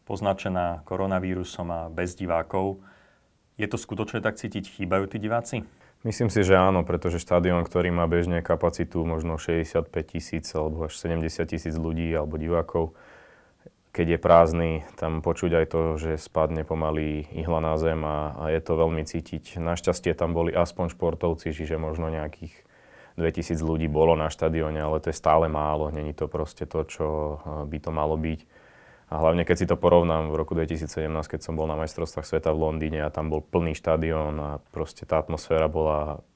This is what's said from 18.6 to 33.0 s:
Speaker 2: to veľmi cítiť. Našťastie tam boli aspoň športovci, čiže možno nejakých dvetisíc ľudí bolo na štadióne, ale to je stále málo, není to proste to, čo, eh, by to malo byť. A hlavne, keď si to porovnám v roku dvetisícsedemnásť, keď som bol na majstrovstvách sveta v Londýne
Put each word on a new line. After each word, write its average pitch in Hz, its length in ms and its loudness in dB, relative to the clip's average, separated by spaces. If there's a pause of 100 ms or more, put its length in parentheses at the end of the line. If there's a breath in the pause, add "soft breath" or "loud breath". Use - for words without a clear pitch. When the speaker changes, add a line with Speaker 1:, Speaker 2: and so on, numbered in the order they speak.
Speaker 2:
to 82 160 0
veľmi 80 240 2
cítiť. - 560 -8
Našťastie 85 560 0
tam 85 240 0
boli 85 160 0
aspoň 87 400 0
športovci, 82 560 -2
čiže 78 320 -4
možno 80 320 -4
nejakých 78 400 -8 (640 loud breath)
dvetisíc 82 400 0
ľudí 80 320 0
bolo 80 240 6
na 78 160 2
štadióne, 80 480 0
ale 76 240 -2
to - 80 -4
je 78 80 -4
stále 80 320 4
málo, 76 400 0
není 76 240 -6
to 76 160 -4
proste 76 400 -6
to, 80 160 -2
čo, 78 240 -4
eh, 76 560 -4
by 78 160 -6
to - 80 -6
malo 78 320 0
byť. - 480 -6 (400 loud breath)
A 78 80 -6
hlavne, 82 240 4
keď 87 240 2
si - 0 -
to 85 80 2
porovnám 85 560 4
v 78 160 -2
roku - 80 -6
dvetisícsedemnásť, 80 800 -4
keď 78 160 -6
som 80 80 -4
bol 78 80 0
na 78 140 -2
majstrovstvách 82 480 -6
sveta 80 260 0
v 78 160 2
Londýne 78 320 -2